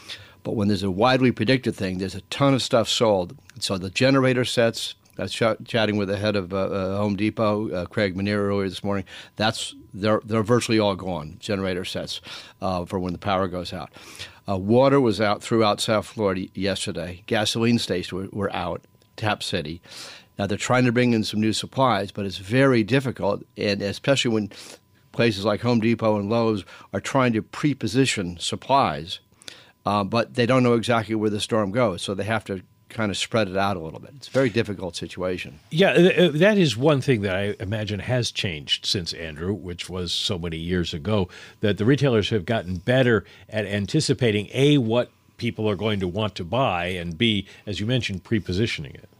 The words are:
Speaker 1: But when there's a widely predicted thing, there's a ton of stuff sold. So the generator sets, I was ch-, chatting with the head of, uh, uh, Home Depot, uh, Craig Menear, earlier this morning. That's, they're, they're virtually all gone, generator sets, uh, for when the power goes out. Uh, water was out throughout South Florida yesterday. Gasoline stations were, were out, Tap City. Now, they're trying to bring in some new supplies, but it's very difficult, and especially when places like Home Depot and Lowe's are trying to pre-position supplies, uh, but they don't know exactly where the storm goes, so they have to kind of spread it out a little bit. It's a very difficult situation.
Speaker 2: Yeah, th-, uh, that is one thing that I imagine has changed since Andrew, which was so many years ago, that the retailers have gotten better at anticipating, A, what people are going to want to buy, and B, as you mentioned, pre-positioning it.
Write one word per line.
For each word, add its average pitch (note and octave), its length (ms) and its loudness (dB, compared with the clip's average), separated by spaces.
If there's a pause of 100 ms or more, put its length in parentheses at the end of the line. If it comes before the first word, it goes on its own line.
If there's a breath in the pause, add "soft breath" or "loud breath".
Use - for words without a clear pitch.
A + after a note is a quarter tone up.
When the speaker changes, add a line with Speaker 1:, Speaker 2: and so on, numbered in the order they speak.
(440 loud breath)
Speaker 1:
But G#2+ 100 -4
when G#2 140 2
there's G2+ 160 0
a G2 80 0
widely B2+ 400 4
predicted A#2+ 420 0
thing, F#2 240 -4
there's F#2+ 160 -6
a G2 80 -12
ton C#3 320 2
of A#2+ 80 0
stuff A2+ 260 2
sold. G#2 480 2 (220)
So G2+ 200 -4
the F#2 120 -6
generator C3 540 4
sets, - 500 0 (240)
I - 40 -4
was G2 100 -6
ch-, - 100 -2 (240)
chatting G#2+ 300 0
with G#2 100 0
the G2 100 -2
head G#2 200 0
of, F#2 180 -4
uh, - 20 0
uh, F#2+ 400 -2
Home G#2 200 0
Depot, G#2+ 540 0
uh, F2 160 -4
Craig G2+ 280 -2
Menear, G#2 240 0
earlier G2+ 300 0
this F#2 140 -10
morning. G2+ 220 -2 (320 loud breath)
That's, - 380 -2 (180)
they're, G#2 320 0
they're A2 180 0
virtually A2+ 360 2
all G#2 160 2
gone, F2 460 -8
generator F#2+ 440 -4
sets, - 380 -8 (400 loud breath)
uh, F#2 240 -2
for G2 120 -4
when F2+ 140 -4
the E2+ 60 -8
power F#2+ 300 0
goes F2 240 -8
out. E2 180 -10 (580 loud breath)
Uh, G2+ 80 -2
water B2+ 440 6
was A2 200 2
out G#2 220 0
throughout A2 380 2
South G#2+ 260 0
Florida F#2+ 480 -2
yesterday. F2+ 720 -4
Gasoline A2+ 520 2
stations F2+ 340 -4
were, F#2+ 200 -6
were G2 240 -2
out, F2+ 260 -6 (340)
Tap G#2+ 260 -2
City. E2 400 -6 (560 loud breath)
Now, G2+ 80 0
they're G2+ 100 -2
trying B2+ 300 2
to A#2+ 60 2
bring B2 200 4
in A2 120 2
some G#2 160 -4
new G#2+ 120 2
supplies, G#2 600 0
but G#2 120 -6
it's F#2+ 140 -8
very A#2+ 440 4
difficult, G2+ 600 0 (160)
and G2+ 240 0
especially A#2+ 480 0
when G#2+ 220 0 (600 loud breath)
places A2 320 2
like G#2 160 2
Home A#2+ 200 2
Depot A2 380 2
and G2+ 120 -2
Lowe's A2+ 340 0 (300 loud breath)
are G2 60 0
trying B2+ 340 2
to G#2+ 80 0
pre-position A2+ 960 -2
supplies, F#2+ 800 -2 (680 loud breath)
uh, G2+ 200 0
but A2 300 -2
they A#2+ 120 2
don't B2+ 160 4
know A#2+ 120 4
exactly A2+ 400 0
where G#2+ 160 0
the G#2 100 -4
storm G#2 320 -2
goes, G#2+ 280 0
so G#2 140 -6
they F#2+ 100 -4
have A2 200 -2
to F#2+ 180 -8 (280)
kind G#2+ 200 -2
of F#2 60 -4
spread G#2+ 320 -2
it F#2 80 -4
out G2 200 0
a F2 40 -8
little D#2 200 -10
bit. - 160 -20
It's B2+ 120 -20
a - 40 -20
very C3 180 4
difficult F#2+ 460 -4
situation. F#2 640 -6 (100)
Speaker 2:
Yeah, D#3+ 240 4
th-, E3+ 240 6
uh, D#3 200 4
that G3+ 200 6
is D3 180 4
one C#3 240 4
thing A#2+ 220 2
that G2 120 -2
I G2+ 260 -2
imagine G#2 400 -4
has A#2+ 300 -2
changed - 540 -4
since F2+ 300 -4
Andrew, E2 400 -6
which F2+ 340 -10
was F2+ 240 -4
so - 260 -2
many E2 200 -6
years F2 340 -2
ago, F#2 360 0 (320 loud breath)
that G#2 180 2
the G#2 60 0
retailers B2 460 4
have G#2 140 0
gotten F#2 320 -4
better B2 480 2 (240 loud breath)
at A2 160 -4
anticipating, G#2 880 0
A, C#3+ 260 6
what A#2+ 320 2 (260)
people A2+ 340 -2
are G2+ 60 0
going G#2 240 0
to F#2 80 0
want G2 260 -2
to F#2+ 100 -8
buy, F#2 420 0
and F2 300 -6
B, G#2+ 300 2 (200 loud breath)
as G2 140 -6
you G#2+ 60 -4
mentioned, A2+ 380 -2
pre-positioning F#2 720 -2
it. - 140 -20 (120)